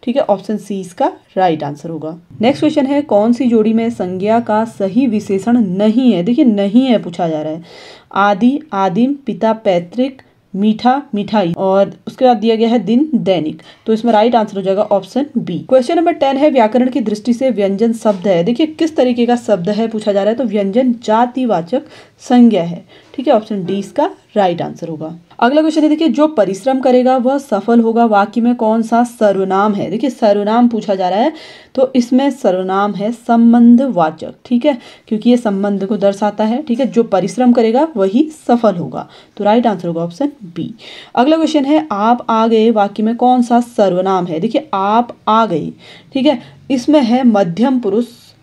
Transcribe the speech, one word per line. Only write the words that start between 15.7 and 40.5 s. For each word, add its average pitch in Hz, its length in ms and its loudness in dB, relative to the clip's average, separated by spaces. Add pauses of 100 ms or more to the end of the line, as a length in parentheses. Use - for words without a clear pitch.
नंबर 339 160 2
टेन 277 260 0
है, 294 120 4
व्याकरण 247 400 2
की 285 100 -4
दृष्टि 208 340 -2
से 262 160 0
व्यंजन 202 440 0
शब्द 208 340 -2
है। 175 160 2
देखिए, 240 220 0
किस 311 300 -4
तरीके 247 300 0
का 240 100 2
शब्द 208 340 -2
है 214 180 -2
पूछा 214 240 -4
जा 196 120 0
रहा 208 60 2
है, 233 80 -2
तो 269 60 -4
व्यंजन 214 600 0
जातिवाचक 233 760 -2 (380)
संज्ञा 233 440 4
है। 170 220 -8 (300)
ठीक 254 120 -4
है, 294 60 4
ऑप्शन 214 320 -2
डी 196 140 -4
इसका 285 300 -4 (260)
राइट 180 260 0
आंसर 151 260 -10
होगा। 160 280 -12 (240)
अगला 277 220 2
क्वेश्चन 311 220 0
है, 302 60 4
देखिए, 311 180 0
"जो 285 200 2
परिश्रम 226 520 -2
करेगा 254 380 2
वह 262 200 0
सफल 233 420 0
होगा" 226 260 2
वाक्य 208 360 0
में 240 140 0
कौन 226 260 0
सा 233 220 0
सर्वनाम 196 680 0
है? 190 180 -4
देखिए, 240 180 -2
सर्वनाम 220 580 2
पूछा 214 280 -2
जा 185 140 -2
रहा 185 100 0
है, 302 140 0 (420)
तो 262 200 2
इसमें 254 360 0
सर्वनाम 190 600 -2
है 202 180 -4
संबंधवाचक। 233 1200 2 (120)
ठीक 240 200 -2
है, 277 120 2 (300)
क्योंकि 220 220 0
ये 240 80 6
संबंध 202 480 -2
को 208 120 -4
दर्शाता 202 460 0
है। 240 200 -2
ठीक 240 160 -4
है, 269 60 0
जो 220 180 0
परिश्रम 226 480 0
करेगा 240 360 2 (100)
वही 196 320 0 (180)
सफल 240 280 2
होगा, - 340 -10 (280)
तो 208 60 -6
राइट 233 240 2
आंसर 180 200 -4
होगा 165 140 -4
ऑप्शन 175 300 -4 (120)
बी। 170 320 -12 (400)